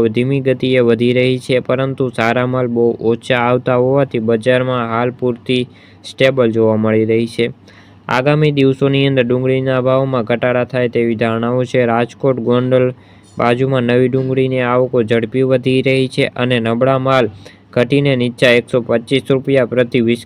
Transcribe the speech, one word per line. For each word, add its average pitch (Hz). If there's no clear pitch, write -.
ધીમી 127
ગતિએ 127
વધી 120
રહી 127
છે, 123
પરંતુ 131
સારા 117
માલ 127
બહુ 117
ઓછા 120
આવતા 127
હોવાથી 135
બજારમાં 123
હાલ 123
પૂરતી 123
સ્ટેબલ 131
જોવા 110
મળી 110
રહી 117
છે. 117
આગામી 147
દિવસોની 139
અંદર 135
ડુંગળીના 131
ભાવમાં 131
ઘટાડા 123
થાય 123
તેવી 117
ધારણાઓ 117
છે. 127
રાજકોટ, 120
ગોંડલ 127
બાજુમાં 123
નવી 123
ડુંગળીની 131
આવકો 123
ઝડપી 117
વધી 131
રહી 131
છે 131
અને 123
નબળા 120
માલ 131
ઘટીને 139
નીચા 123
એકસો 120
પચીસ 117
રૂપિયા 135
પ્રતિ 120
વીસ 117